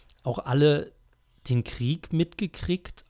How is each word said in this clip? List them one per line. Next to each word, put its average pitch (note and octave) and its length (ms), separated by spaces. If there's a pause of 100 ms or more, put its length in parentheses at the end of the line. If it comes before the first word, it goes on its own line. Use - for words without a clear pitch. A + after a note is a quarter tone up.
(220)
auch B2 160
alle D3 540 (580)
den A#2+ 120
Krieg C#3+ 520
mitgekriegt - 960